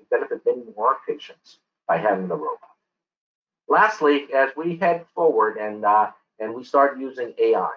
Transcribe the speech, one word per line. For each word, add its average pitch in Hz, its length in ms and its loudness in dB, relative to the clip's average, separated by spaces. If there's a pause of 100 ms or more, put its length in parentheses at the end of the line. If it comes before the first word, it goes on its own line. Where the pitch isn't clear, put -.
benefit 123 360 -4
many 123 200 -2 (100)
more 120 220 0 (100)
patients - 520 -12 (280)
by 85 100 0
having 95 300 0
the 87 80 -4
robot. - 240 -8 (1120)
Lastly, 151 640 2
as 135 220 0
we 165 220 -6
head 170 360 0
forward 110 440 2
and, 107 260 -6
uh, 107 280 4 (280)
and 110 140 -6
we 123 100 -14
start 139 340 2
using 127 400 -10
A 113 180 4
I, 87 220 -2